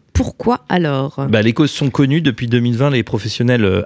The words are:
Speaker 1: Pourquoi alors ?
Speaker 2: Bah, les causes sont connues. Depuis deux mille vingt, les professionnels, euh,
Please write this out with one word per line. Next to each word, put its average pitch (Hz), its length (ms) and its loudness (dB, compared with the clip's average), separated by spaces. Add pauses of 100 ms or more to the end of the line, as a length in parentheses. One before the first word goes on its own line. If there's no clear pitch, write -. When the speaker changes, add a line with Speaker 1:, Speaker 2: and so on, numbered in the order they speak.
(120)
Speaker 1:
Pourquoi - 560 -2
alors ? 143 600 -2
Speaker 2:
Bah, 107 100 4
les 117 140 2
causes 147 160 0
sont - 180 -2
connues. 143 320 2
Depuis 127 260 -2
deux 120 120 2
mille 120 180 0
vingt, 139 140 0
les 123 120 0
professionnels, 120 600 0
euh, 95 220 2